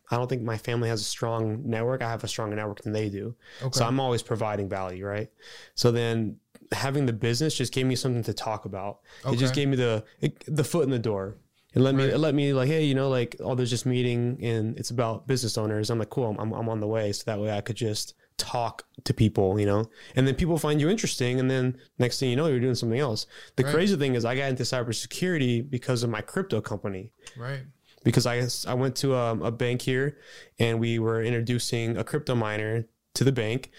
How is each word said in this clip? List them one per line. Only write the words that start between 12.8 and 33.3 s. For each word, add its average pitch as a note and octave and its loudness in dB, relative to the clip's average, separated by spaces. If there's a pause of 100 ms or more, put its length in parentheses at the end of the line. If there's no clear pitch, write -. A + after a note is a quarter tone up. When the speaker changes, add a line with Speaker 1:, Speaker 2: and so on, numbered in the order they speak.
Speaker 1:
you C#3 4
know, C3+ 2
like, B2 0
oh, B2+ -2
there's B2 0
this A#2+ -2
meeting B2 2
and A2+ 0
it's C3 -6
about A2+ -2
business B2 0
owners." G#2+ 0
I'm A#2 0
like, G#2+ -2
"Cool, B2+ -2
I'm, G2 -4
I'm, G#2+ -4
I'm A2+ -4
on A2 -2
the G#2+ -2
way." G#2+ 0
So - -6
that G#2+ -2
way G#2+ 0
I G2+ -2
could G#2 -6
just - -2 (240)
talk - -4 (200)
to - 2
people, G#2 4
you G#2 2
know, G#2 2 (240)
and C3 4
then C3+ 2
people E3 0
find D3+ 2
you D3 2
interesting. C3 0
And B2+ 2
then B2+ 2 (220)
next B2 0
thing C3+ 0
you A#2+ 2
know, D#3 2
you're B2+ 2
doing B2+ 2
something A2+ 0
else. B2+ -2 (300)
The C3 4
Speaker 2:
Right. C#3+ -2
Speaker 1:
crazy F#3+ 4
thing C#3 2
is A#2 2
I B2 0
got C#3 0
into B2+ -2
cybersecurity B2 0
because B2 -2
of B2 0
my G#2+ -2
crypto F#3 -2
company. G2+ -8 (240)
Speaker 2:
Right. B2+ -8 (440)
Speaker 1:
Because A#2+ 4
I, A#2+ 0 (240)
I B2+ 0
went B2+ 0
to, C3+ 2
um, A2+ 0
a G#2 0
bank B2 -2
here C3+ 0 (400)
and A#2 2
we A#2 0
were A2+ 0
introducing A#2 0
a A2+ -2
crypto D3 -2
miner A2 0 (280)
to - 2
the C3+ 6